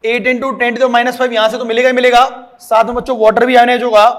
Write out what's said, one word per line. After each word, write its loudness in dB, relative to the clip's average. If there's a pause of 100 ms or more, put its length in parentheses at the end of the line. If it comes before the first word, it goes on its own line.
eight -2
into -2
ten -2
to -6
the 2
power -2
minus -2
five -2
यहाँ 0
से -4
तो -8
मिलेगा -2
ही 0
मिलेगा, 2 (360)
साथ 0
में -6
बच्चों -6
water 2
भी 2
आयनाइज 2
होगा। 2 (120)